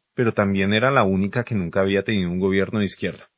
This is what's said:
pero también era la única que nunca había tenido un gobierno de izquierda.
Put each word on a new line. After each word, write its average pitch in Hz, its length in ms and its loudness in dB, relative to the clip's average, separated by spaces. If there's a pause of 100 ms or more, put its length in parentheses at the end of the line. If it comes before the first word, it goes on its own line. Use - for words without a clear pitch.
(140)
pero 117 180 0
también 98 420 0
era 123 180 2
la 131 100 4
única 98 400 0
que 113 140 -4
nunca 92 240 -2
había 98 240 2
tenido 95 260 -2
un 90 80 -2
gobierno 95 400 0
de 101 60 0
izquierda. - 540 -6